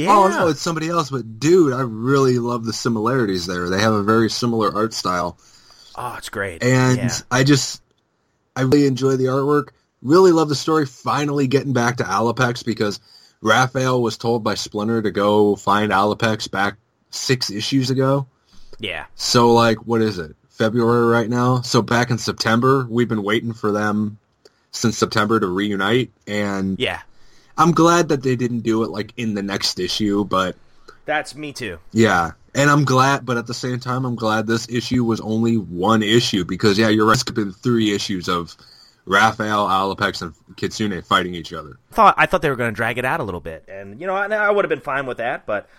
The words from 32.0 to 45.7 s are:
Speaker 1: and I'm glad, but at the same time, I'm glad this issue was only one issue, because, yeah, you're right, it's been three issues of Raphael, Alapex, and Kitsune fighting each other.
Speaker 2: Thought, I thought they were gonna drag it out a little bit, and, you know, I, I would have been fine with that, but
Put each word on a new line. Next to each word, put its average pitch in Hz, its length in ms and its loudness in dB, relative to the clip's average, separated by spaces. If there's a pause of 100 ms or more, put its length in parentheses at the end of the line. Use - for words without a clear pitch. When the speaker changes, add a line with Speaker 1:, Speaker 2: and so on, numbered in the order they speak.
Speaker 1:
and 143 140 2
I'm 147 160 4
glad, 131 400 2
but 120 120 -4
at 117 100 -8
the 127 60 -8
same 127 260 -8
time, 127 260 -6
I'm 120 100 -6
glad 110 320 -2
this 113 220 -2
issue 123 340 -2
was 113 180 -2
only 113 360 0
one 95 440 0
issue, 107 440 2
because, 95 340 2
yeah, 110 100 4
you're 107 160 2
right, 110 80 6
it's - 100 0
been 101 300 -6
three 113 400 0
issues 95 340 -4
of 87 280 -4 (500)
Raphael, 107 600 2
Alapex, 95 560 -2
and 82 100 -12 (240)
Kitsune 101 460 -6
fighting 90 320 -2
each 82 180 -12
other. 76 240 -14 (140)
Speaker 2:
Thought, 202 260 6
I 156 80 4
thought 180 160 0
they 156 80 0
were 135 60 -2
gonna 117 160 -2
drag 113 260 -4
it 123 80 -4
out 147 140 -2
a 143 40 -6
little 90 160 -8
bit, 80 300 -12
and, 98 320 -16
you 185 60 -10
know, 190 80 -4
I, 202 100 -2
I 208 240 0
would 202 160 2
have 151 40 -2
been 147 120 -4
fine 139 240 -4
with 120 120 -8
that, 123 280 -6
but 104 340 -4